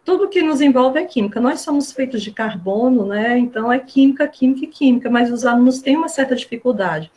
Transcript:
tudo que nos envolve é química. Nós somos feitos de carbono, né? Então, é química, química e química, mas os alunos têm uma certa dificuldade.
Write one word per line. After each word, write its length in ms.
tudo 240
que 120
nos 200
envolve 400
é 40
química. 360
Nós 220
somos 280
feitos 320
de 80
carbono, 760
né? 320
Então, 340
é 80
química, 480
química 380
e 20
química, 420
mas 220
os 120
alunos 360
têm 160
uma 120
certa 280
dificuldade. 800